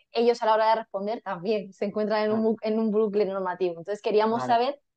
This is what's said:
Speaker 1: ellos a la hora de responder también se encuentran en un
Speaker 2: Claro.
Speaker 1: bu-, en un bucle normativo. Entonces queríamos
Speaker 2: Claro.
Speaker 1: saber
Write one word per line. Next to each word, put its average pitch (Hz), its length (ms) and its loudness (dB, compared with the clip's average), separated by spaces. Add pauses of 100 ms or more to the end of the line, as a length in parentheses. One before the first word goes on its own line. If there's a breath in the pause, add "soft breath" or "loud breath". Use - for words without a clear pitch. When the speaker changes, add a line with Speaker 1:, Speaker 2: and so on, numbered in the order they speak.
(120)
Speaker 1:
ellos 233 300 2
a 226 60 0
la 220 80 6
hora 220 140 4
de 226 80 4
responder 214 440 -6
también 196 520 -4
se - 120 -6
encuentran 214 380 -2
en 214 80 0
un 220 60 0
Speaker 2:
Claro. 220 160 2
Speaker 1:
bu-, 214 80 -8
en 220 180 -2
un 226 120 0
bucle 208 340 2
normativo. 185 520 -2
Entonces 196 240 -8
queríamos 220 440 0
Speaker 2:
Claro. 240 180 2
Speaker 1:
saber 285 180 -4 (160)